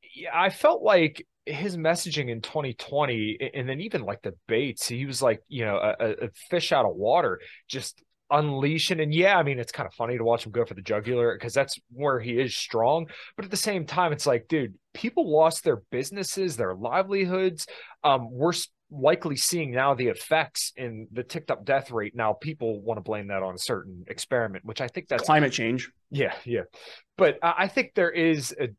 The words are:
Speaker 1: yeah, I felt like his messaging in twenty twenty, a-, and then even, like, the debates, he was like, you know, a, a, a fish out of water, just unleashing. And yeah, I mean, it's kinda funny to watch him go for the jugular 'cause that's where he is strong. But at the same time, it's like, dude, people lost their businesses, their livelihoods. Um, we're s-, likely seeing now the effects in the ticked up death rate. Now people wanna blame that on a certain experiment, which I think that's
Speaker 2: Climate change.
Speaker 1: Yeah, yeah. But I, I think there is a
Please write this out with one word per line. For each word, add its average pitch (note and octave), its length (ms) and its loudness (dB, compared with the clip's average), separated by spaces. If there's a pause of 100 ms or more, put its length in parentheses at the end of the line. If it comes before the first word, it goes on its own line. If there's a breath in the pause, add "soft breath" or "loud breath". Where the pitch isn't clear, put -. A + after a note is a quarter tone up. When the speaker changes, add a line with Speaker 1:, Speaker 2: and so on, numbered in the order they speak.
(140)
Speaker 1:
yeah, D#3+ 180 -10
I F#3 180 4
felt D4+ 320 4
like F3 440 4 (180)
his F3 320 -6
messaging D#3 540 -2
in A2+ 100 -6
twenty C3+ 340 -4
twenty, A#2+ 680 -2
a-, - 160 -6
and B2+ 120 -4
then C3+ 120 -4
even, G3 220 -4
like, G2+ 200 -6
the G#2 100 -6
debates, A#2 560 -2
he B2 180 -4
was C3 160 -4
like, A2+ 260 2
you A#2+ 160 -4
know, G2+ 120 0
a, G#2+ 240 2
a, A2+ 100 2 (160)
a - 20 -6 (220)
fish E3+ 220 2
out C3 140 6
of E2+ 100 0
water, A2 440 2 (280 loud breath)
just - 340 -10 (280)
unleashing. D3+ 680 2
And D3+ 160 0
yeah, F#3 240 6
I D#3+ 60 4
mean, C3+ 160 -2
it's A2+ 100 -6
kinda A#2+ 260 -6
funny A#2 220 -2
to A2+ 60 -2
watch A#2 200 4
him A2 60 -12
go A#2 140 0
for G2 100 -8
the F#2+ 80 -14
jugular A2+ 560 0
'cause A#2+ 160 -8
that's C3+ 240 0 (140)
where C3+ 260 0
he A#2 220 -2
is B2+ 160 0
strong. C#3 500 0 (300 loud breath)
But G3 80 -8
at F#3+ 80 -8
the G3+ 40 -2
same F#3 300 -2
time, E3+ 260 2
it's - 140 -2
like, B2 220 2
dude, C3 260 0 (200)
people A#3+ 360 0
lost D#3+ 320 6
their D3 140 4 (160)
businesses, F3+ 640 -4
their F#2+ 180 -2
livelihoods. F#3 960 0 (340 loud breath)
Um, C3 300 4
we're C#3 180 2
s-, - 180 -4 (220)
likely D3+ 460 2
seeing D#3+ 340 -2
now C3 240 4
the B2 140 0
effects - 680 0
in A2 360 -10
the A#2+ 100 -6
ticked D3+ 300 -6
up G#2 120 -6
death A2+ 280 0
rate. G#2+ 240 -4
Now A2 160 0
people A#2 500 -4
wanna A2 180 -4
blame G#2 280 -6
that F#2+ 160 -2
on F#2 100 -4
a F2+ 40 -12
certain F#2 500 -6
experiment, A2+ 560 -2
which A2 160 -8
I B2+ 80 -4
think - 180 -10
that's B2 160 0
Speaker 2:
Climate D3 300 0
change. B2 360 -2 (220)
Speaker 1:
Yeah, C3+ 240 -2 (100)
yeah. A#2 180 -4 (540 loud breath)
But D3+ 280 4
I, E3+ 140 2
I F#3+ 100 2
think A3 260 -2
there F3 160 2
is D#3+ 480 2
a B2+ 200 -4